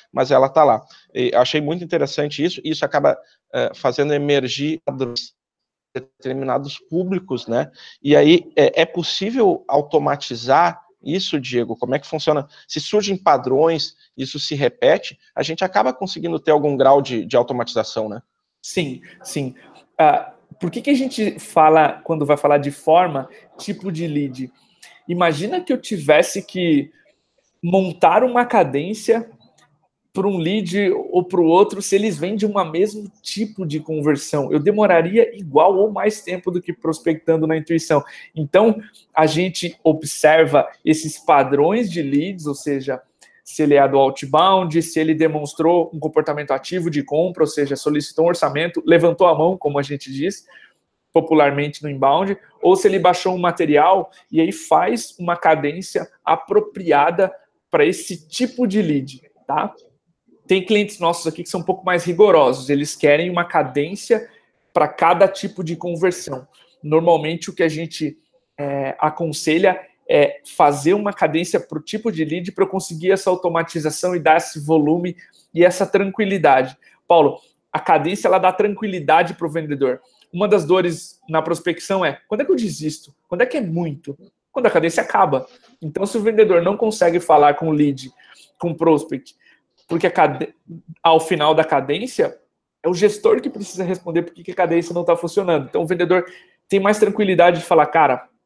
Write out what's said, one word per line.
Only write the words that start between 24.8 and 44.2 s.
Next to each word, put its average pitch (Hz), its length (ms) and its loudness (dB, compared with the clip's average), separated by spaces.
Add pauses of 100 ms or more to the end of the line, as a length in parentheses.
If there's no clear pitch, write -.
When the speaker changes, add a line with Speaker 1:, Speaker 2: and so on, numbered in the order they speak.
Speaker 2:
Imagina 175 540 -2
que 359 140 -4
eu 247 40 0
tivesse 165 640 0
que 160 480 -2 (720)
montar 180 600 2
uma 247 220 0
cadência 208 840 0 (840)
pra 190 140 -2
um 196 100 -2
lead 185 540 -2
ou - 340 -2
pro 180 180 0
outro, 190 380 4
se 196 140 0
eles 202 220 -2
vêm 185 180 -4
de 208 100 -2
uma 202 180 0
mesmo 202 480 -4 (100)
tipo 196 440 -8
de 151 140 -6
conversão. 147 760 -4
Eu 151 60 2
demoraria 190 760 2
igual 175 400 2
ou 208 160 2
mais 202 300 -4
tempo 180 300 -8
do 175 100 -4
que - 100 -8
prospectando 160 760 -2
na 160 100 -2
intuição. 156 440 0 (320)
Então, 196 460 2 (340)
a 160 120 4
gente 170 580 -2
observa 151 840 4 (160)
esses 156 320 0
padrões 151 720 2
de 165 120 -4
leads, 151 420 -4
ou 147 80 -4
seja, 135 480 -6 (420)
se - 200 -4
ele 143 100 4
é 139 140 6
do 135 100 2
outbound, 156 840 2